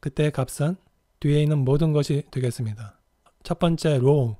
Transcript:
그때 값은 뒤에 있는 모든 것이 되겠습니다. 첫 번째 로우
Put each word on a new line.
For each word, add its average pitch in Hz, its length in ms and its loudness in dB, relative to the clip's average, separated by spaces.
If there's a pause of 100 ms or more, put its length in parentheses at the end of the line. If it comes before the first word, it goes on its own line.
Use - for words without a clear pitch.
그때 151 300 -2
값은 143 440 -4 (460)
뒤에 147 220 2
있는 151 160 2
모든 147 340 2
것이 147 380 0
되겠습니다. 113 680 -6 (440)
첫 - 140 -6
번째 165 420 0
로우 127 400 2